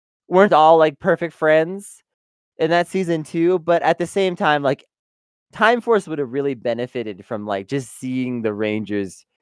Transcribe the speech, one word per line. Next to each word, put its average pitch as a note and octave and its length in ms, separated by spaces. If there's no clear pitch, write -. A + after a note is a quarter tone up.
weren't F#3+ 240
all, D#3 240
like, D#3 220
perfect E3+ 340
friends D#3+ 680
in D#3+ 120
that F3 180
season E3+ 360
too, E3+ 360
but E3 220
at E3 160
the F3 80
same F#3 300
time, D3+ 260
like, C#3 240
Time A#3 280
Force A3 280
would D#3 120
have B2 120
really C#3 220
benefited A#2 720
from, G#2 200
like, G2 220
just C3+ 300
seeing B2+ 440
the A2 120
Rangers G#2 720